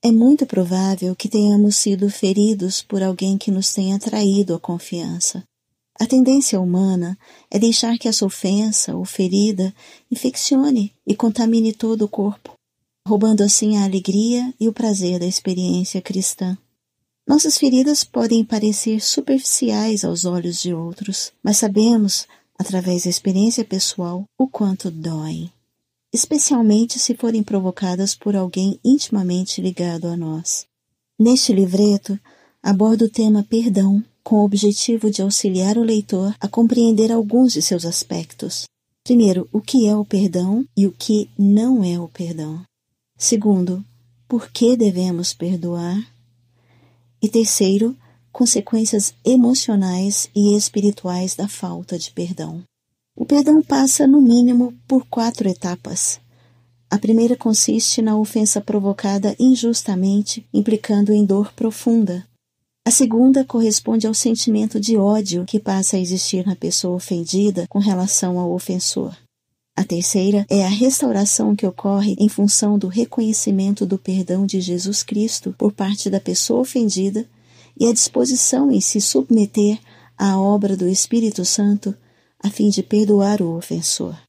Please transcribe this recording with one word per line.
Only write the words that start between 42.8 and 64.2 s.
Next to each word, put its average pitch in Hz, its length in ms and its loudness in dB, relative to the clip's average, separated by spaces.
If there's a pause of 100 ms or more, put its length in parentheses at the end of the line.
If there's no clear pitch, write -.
Segundo, 196 680 0 (460)
por 233 200 -4
que 240 280 2
devemos 180 560 0
perdoar? 175 680 -4 (1200)
E 220 60 0
terceiro, 214 680 0 (360)
consequências 220 840 -2 (120)
emocionais 202 1080 2
e 208 220 4
espirituais 190 800 -2
da 202 140 -6
falta 180 480 -10
de - 140 -10
perdão. 170 520 -10 (560)
O 240 60 -2
perdão 294 380 4
passa, 269 420 2
no 277 160 8
mínimo, 247 560 4 (100)
por 262 200 2
quatro 226 420 -2
etapas. - 720 -6 (680)
A 202 120 0
primeira 226 360 2
consiste 220 640 0
na 220 160 0
ofensa 214 460 0
provocada 202 800 -2
injustamente, 214 1120 0
implicando 208 580 2
em 208 140 4
dor 196 280 0
profunda. 220 720 -2 (600)
A 233 60 2
segunda 262 520 4
corresponde 226 640 0
ao 220 80 0
sentimento 220 640 0